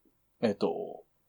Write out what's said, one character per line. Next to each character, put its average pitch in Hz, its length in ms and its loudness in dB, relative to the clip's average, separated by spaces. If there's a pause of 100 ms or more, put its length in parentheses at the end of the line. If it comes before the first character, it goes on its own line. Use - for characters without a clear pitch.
(400)
え 110 100 4
っ 101 40 -2
と、 - 480 -2 (260)